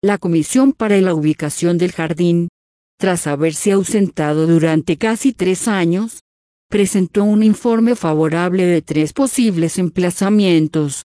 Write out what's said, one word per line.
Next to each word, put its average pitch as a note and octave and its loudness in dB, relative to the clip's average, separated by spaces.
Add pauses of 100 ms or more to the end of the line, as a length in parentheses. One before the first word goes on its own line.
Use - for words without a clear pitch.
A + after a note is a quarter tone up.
La G3+ 0
Comisión F#3 0
para G#3 0
la F#3 2
Ubicación D#3 -2
del F3 -2
Jardín, E3+ -2 (500)
tras F3+ -2
haberse D#3 -2
ausentado E3 0
durante D#3+ 2
casi A3+ 0
tres F#3 -2
años, F#3+ -2 (500)
presentó G3+ 0
un G#3 2
informe A3+ 2
favorable E3+ 0
de F3 2
tres D#3 -2
posibles G#3+ 0
emplazamientos. F3 0